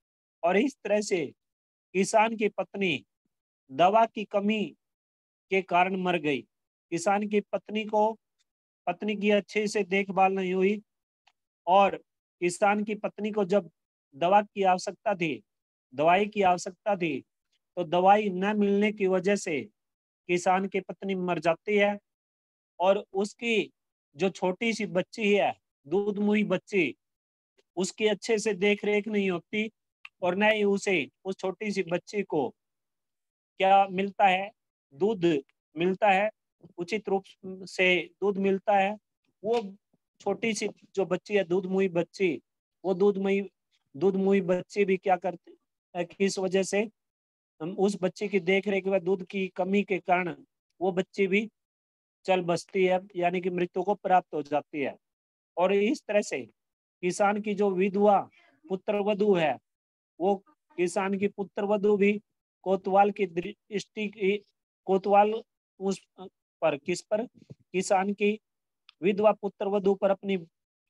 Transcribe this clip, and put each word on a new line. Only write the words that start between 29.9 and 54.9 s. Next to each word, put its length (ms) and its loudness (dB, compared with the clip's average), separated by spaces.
और 120 0
न 80 0
ही 220 2
उसे, 460 0
उस 120 -6
छोटी 340 -6
सी 120 -2
बच्ची 400 -6
को 320 -4
क्या 280 6
मिलता 400 0
है? 240 2
दूध 300 0
मिलता 340 2
है, 200 2
उचित 300 -6
रूप 160 -2
से 640 -2
दूध 180 -2
मिलता 400 0
है। 200 0
वो 320 -2
छोटी 340 -4
सी 140 -4
जो 120 -2
बच्ची 280 -4
है, 100 2
दूध 220 -2
मुही 220 0
बच्ची, 540 -2
वो 100 0
दूध 240 2
मुही, 320 -2
दूध 200 2
मुही 240 4
बच्ची 440 0
भी 120 2
क्या 200 0
करती 400 -6
है, 80 -2
किस 340 -2
वजह 240 0
से, 280 -2
हम 160 -6
उस 240 0
बच्चे 260 -4
की 120 0
देख 280 0
रेख 180 -2
व 120 2
दूध 260 -2
की 240 -6
कमी 340 0
के 160 -4
कारण 460 -2
वो 120 -2
बच्ची 340 -2
भी 240 -2
चल 160 2
बसती 440 -2
है, 160 2
यानी 240 0
कि 100 -4
मृत्यु 320 -4
को 120 -2
प्राप्त 400 0
हो 80 -4
जाती 380 -4
है। 160 -4